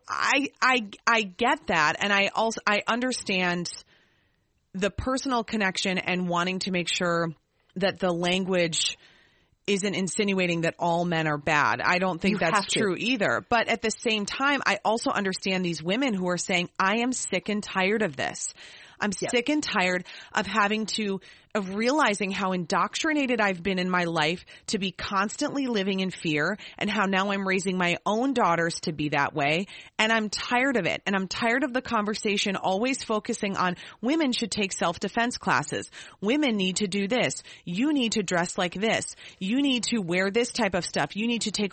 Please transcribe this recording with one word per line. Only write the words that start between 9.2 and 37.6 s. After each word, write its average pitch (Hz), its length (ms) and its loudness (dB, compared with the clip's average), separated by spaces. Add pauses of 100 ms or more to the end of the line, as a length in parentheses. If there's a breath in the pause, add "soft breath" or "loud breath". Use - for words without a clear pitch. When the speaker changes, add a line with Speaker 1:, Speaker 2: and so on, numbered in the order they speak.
Speaker 1:
isn't 202 300 0
insinuating 185 680 0
that 165 140 0
all 170 280 2
men 165 240 0
are 151 100 0
bad. 143 420 2
I 160 180 2
don't 180 220 -2
think 196 120 2
Speaker 2:
You 208 80 0
Speaker 1:
that's 175 180 4
Speaker 2:
have 196 80 0
to. - 140 0
Speaker 1:
true 196 180 0
either. 185 500 0
But 233 200 2
at 226 120 0
the 220 120 0
same 220 340 -2
time, 269 400 0
I 196 180 2
also 226 260 0
understand 190 540 -2
these 165 160 -2
women 214 340 0
who 180 140 -2
are 175 100 0
saying, 175 300 -2 (120)
"I 190 160 2
am 240 160 0
sick - 360 -4
and 208 140 -2
tired 196 400 0
of 156 140 -2
this. - 380 -6 (460 loud breath)
I'm 208 200 -2
Speaker 2:
Yeah. - 100 -2
Speaker 1:
sick 240 180 0
and 302 140 2
tired 180 420 0 (280 loud breath)
of 202 140 0
having 214 400 2
to, 196 340 -4 (360 loud breath)
of 190 180 -4
realizing 220 560 2
how 190 220 -2
indoctrinated 233 880 0
I've 190 200 0
been 185 200 0
in 185 100 0
my 180 140 2
life 165 400 0 (240 loud breath)
to 220 100 0
be 185 140 -4
constantly 247 760 -2
living 202 320 0
in 190 120 -2
fear 160 460 0 (220 loud breath)
and - 100 -2
how 208 180 0
now 196 260 2
I'm 196 140 -2
raising 185 300 0
my 175 200 2 (100)
own 233 260 2
daughters 170 500 2
to 175 100 -2
be 151 160 -2
that 143 260 0
way. 156 320 0 (320 loud breath)
And 220 140 4
I'm 214 180 0
tired 247 460 0
of 185 100 2
it. 85 180 -2
And 196 120 0
I'm 190 100 -2
tired 240 380 0
of 254 100 -2
the 254 80 -2
conversation 208 720 -2
always 190 480 -2
focusing 214 540 -2
on 175 180 0 (260 loud breath)
women 285 300 2
should 226 220 -2
take 196 200 -2
self-defense 208 640 -2
classes. 135 540 0 (300 loud breath)
Women 247 360 2
need 185 200 0
to 208 100 0
do 196 220 0
this. 190 340 0 (220 loud breath)